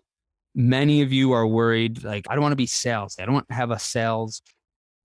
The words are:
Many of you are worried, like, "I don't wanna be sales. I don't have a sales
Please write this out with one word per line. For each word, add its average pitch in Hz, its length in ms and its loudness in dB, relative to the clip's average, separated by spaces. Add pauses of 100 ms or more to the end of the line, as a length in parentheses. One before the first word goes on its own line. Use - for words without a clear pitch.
(540)
Many 139 480 4
of 135 100 0
you 131 200 4
are 113 160 4
worried, 113 560 0
like, 104 260 -8
"I 123 60 -2
don't 147 80 0
wanna 147 120 0
be 127 120 0
sales. 110 520 -4
I 92 60 -8
don't 131 260 -2
have 120 200 -4
a 110 80 -4
sales 113 640 -4 (640)